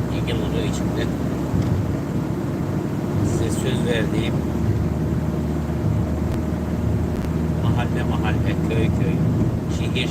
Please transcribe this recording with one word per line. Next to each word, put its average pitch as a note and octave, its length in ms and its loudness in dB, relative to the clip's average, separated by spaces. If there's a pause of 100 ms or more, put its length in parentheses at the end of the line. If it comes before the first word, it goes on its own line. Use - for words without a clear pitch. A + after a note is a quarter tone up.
(160)
engel - 200 0
olduğu - 380 0
için - 120 -2 (120)
de E3+ 100 0 (2250)
size G#2+ 200 0
söz B2+ 340 0
verdiğim A2+ 480 0 (3250)
mahalle - 460 2
mahalle, - 460 2 (140)
köy A2 160 2
köy, - 300 2 (640)
şehir - 320 0